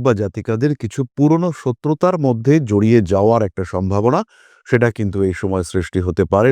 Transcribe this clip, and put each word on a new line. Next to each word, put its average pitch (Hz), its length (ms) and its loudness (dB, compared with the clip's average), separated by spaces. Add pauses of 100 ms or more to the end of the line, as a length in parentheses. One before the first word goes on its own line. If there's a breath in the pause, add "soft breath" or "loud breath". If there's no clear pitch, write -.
বা 131 100 2
জাতিকাদের 110 580 -4 (100)
কিছু 117 180 -8 (140)
পুরনো 160 340 2 (140)
শত্রুতার 156 560 -2
মধ্যে 131 360 0 (160)
জড়িয়ে 110 300 4 (120)
যাওয়ার 107 360 2
একটা 95 140 -8 (100)
সম্ভাবনা 101 480 0 (480 soft breath)
সেটা 120 280 2
কিন্তু 101 220 -4 (100)
এই 90 120 -2
সময় 95 300 -2
সৃষ্টি 92 360 -4
হতে 90 260 0
পারে। 107 200 4